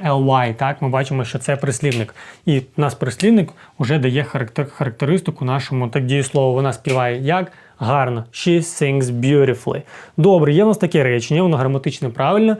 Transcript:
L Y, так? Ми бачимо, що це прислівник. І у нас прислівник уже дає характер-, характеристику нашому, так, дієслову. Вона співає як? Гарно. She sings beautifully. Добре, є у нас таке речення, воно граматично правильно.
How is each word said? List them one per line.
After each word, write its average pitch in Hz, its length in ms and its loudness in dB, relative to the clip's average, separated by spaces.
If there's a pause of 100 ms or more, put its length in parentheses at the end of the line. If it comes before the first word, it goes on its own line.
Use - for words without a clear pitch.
L 139 200 0
Y, 127 280 2
так? 139 280 -4
Ми 139 80 -2
бачимо, 131 360 -2
що 123 140 -8
це 143 160 -2
прислівник. 131 600 -4 (300)
І 143 140 2
у - 220 -6
нас 143 140 -2
прислівник 185 540 0 (280)
уже 147 220 0
дає 131 240 0
характер-, 131 480 -6
характеристику 143 720 -4
нашому, 127 420 -2
так, 131 180 -2
дієслову. 135 480 0
Вона 135 200 0
співає 127 480 -2
як? 180 300 -2 (300)
Гарно. 123 500 0
She 175 260 0
sings 139 460 -2
beautifully. 127 800 0 (360)
Добре, 160 360 6
є 185 100 4
у 214 40 4
нас 214 100 2
таке 160 260 2
речення, 123 400 0
воно 165 140 2
граматично 135 520 -2
правильно. 208 500 2